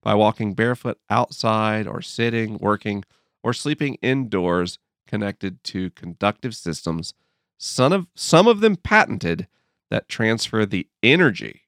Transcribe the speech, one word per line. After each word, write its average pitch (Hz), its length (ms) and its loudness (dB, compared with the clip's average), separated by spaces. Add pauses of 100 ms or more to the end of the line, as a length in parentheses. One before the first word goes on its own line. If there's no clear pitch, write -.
by 107 140 0
walking 107 400 2
barefoot 120 460 -2 (100)
outside 110 800 0
or - 120 -8
sitting, 113 580 -4
working, 101 440 -2 (400)
or 120 100 0
sleeping 147 500 -4
indoors 92 760 0 (280)
connected 101 560 -6
to 92 280 -6
conductive 101 640 -6
systems, 82 600 -6 (440)
some 131 340 0
of, 190 220 0
some 185 340 6
of 208 120 4
them 214 160 4
patented, - 680 0 (420)
that - 200 -2
transfer 110 580 0
the 98 220 -4 (120)
energy 117 680 2